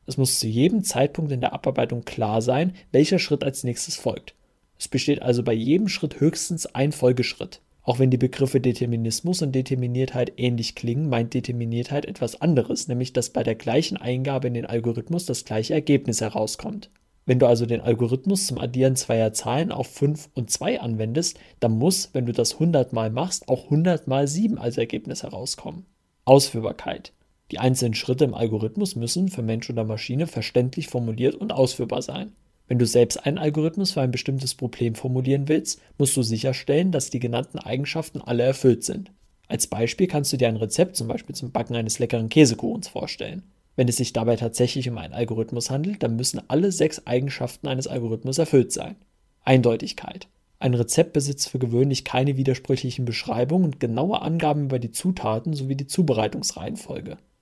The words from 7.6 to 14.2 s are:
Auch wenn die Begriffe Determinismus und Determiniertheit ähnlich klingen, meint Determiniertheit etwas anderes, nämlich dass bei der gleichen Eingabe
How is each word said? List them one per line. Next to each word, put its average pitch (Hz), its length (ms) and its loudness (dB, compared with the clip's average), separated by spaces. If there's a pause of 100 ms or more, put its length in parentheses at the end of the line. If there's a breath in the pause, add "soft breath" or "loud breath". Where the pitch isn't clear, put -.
Auch 123 140 2
wenn 131 100 6
die 127 60 4
Begriffe 131 440 2
Determinismus 120 800 -2
und 135 100 -2
Determiniertheit 127 880 -2
ähnlich 120 360 0
klingen, 135 340 -2
meint 117 260 0
Determiniertheit 120 720 -2
etwas - 360 -6
anderes, 156 480 2
nämlich 123 240 -4
dass 123 180 0
bei 117 140 -2
der 113 100 0
gleichen 143 420 0
Eingabe 127 520 -2